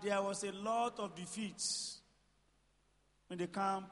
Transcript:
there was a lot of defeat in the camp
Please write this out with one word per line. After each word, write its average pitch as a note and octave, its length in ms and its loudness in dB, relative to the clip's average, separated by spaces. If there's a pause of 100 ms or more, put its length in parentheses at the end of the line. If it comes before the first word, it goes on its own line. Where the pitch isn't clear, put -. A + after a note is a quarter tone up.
there G3+ 180 6
was G3 220 0
a G3 80 0
lot A3+ 480 2
of F#3+ 160 -4
defeat F3+ 480 -4 (1700)
in F3+ 60 -4
the F3 100 0
camp F#3+ 440 0